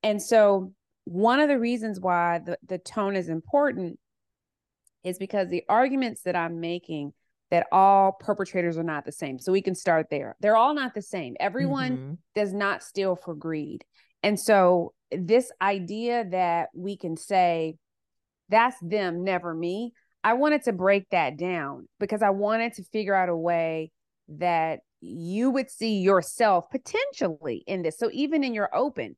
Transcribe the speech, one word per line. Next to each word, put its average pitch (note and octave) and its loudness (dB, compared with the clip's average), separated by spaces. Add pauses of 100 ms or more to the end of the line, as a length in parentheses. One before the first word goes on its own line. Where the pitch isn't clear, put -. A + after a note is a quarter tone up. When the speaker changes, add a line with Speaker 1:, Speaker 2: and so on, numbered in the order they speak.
Speaker 1:
And G#3 0
so G3+ 4 (320)
one G#3+ 4
of D4+ 4
the C#4 4
reasons A3+ -2
why F3 2
the, F3 -6
the F#3 -6
tone G3 -4
is F3+ -2
important F#3+ -2 (1040)
is F3+ -6
because F#3+ -4
the F3 -4
arguments B3+ 0
that F3+ -4
I'm E3+ -4
making E3 -8 (360)
that E3+ 2
all G3 6
perpetrators F#3 -2
are E3 -4
not D#3 -4
the - -12
same. C3+ -10
So - -4
we G3 2
can F#3+ -2
start D#3+ 0
there. C#3 -6
They're G#3 4
all C4 4
not C4+ -4
the G#3 -8
same. - -8
Everyone C4 -2
Speaker 2:
Mm-hmm. C3+ -10 (220)
Speaker 1:
does G3+ -2
not G3+ -2
steal F#3+ -2
for F3 -12
greed. D3+ -8 (400)
And G#3 0
so F3+ 4 (180)
this G3 2 (100)
idea G#3 -2
that E3+ 0
we F#3+ -8
can E3 -8
say, E3+ 0 (720)
"That's A#3 4
them, F3 -2
never F3 -2
me," F#3 -6 (300)
I A3 4
wanted D4 2
to A#3+ 0
break F#3+ 0
that D3+ 0
down D3+ -6 (100)
because G#3 -2
I G#3 4
wanted G#3+ 0
to F#3+ -16
figure G3+ -2
out F#3 2
a F3 0
way E3 -2 (380)
that D#3+ -2 (200)
you F3 -2
would C4 -2
see A3 -4
yourself F#3+ 4
potentially G3 -4
in F#3 -6
this. D#3+ -4
So A#3 -2
even C#4+ 0
in B3+ -4
your G#3 -2
open F#3 -4